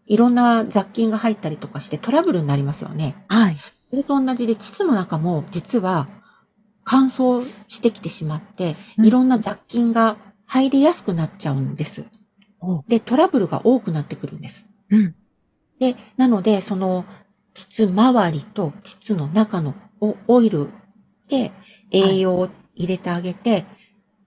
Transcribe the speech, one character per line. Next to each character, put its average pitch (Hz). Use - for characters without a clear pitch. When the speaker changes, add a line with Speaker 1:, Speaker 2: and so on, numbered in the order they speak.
Speaker 1:
い 208
ろ 233
ん 240
な 240
雑 -
菌 226
が 214
入 226
っ -
た 156
り 151
と 147
か 147
し -
て 151
ト -
ラ 294
ブ 370
ル 180
に 151
な 143
り 143
ま 143
す -
よ -
ね。 151
Speaker 2:
は 214
い。 151
Speaker 1:
そ 247
れ 277
と 277
同 254
じ 240
で、 226
膣 -
の 311
中 180
も 160
実 175
は 180
乾 262
燥 254
し -
て 233
き -
て -
し -
ま 151
っ -
て、 165
Speaker 2:
う 214
ん。 226
Speaker 1:
い 214
ろ 254
ん 254
な 254
雑 202
菌 233
が 226
入 262
り 269
や 311
す -
く 190
な 165
っ -
ち -
ゃ -
う 139
ん 135
で 156
す。 -
Speaker 2:
お。 175
Speaker 1:
で、 226
ト 240
ラ 339
ブ 285
ル 180
が -
多 254
く 180
な 156
っ -
て -
く -
る -
ん -
で -
す。 -
Speaker 2:
う 208
ん。 185
Speaker 1:
で、 254
な 254
の 208
で、 202
そ 190
の、 185
膣 -
周 208
り 156
と 156
膣 -
の 147
中 190
の 147
オ-、 208
オ 247
イ 220
ル 147
で 254
栄 190
養 185
を 185
入 175
れ 185
て -
あ 175
げ 180
て、 233
Speaker 2:
は 208
い。 165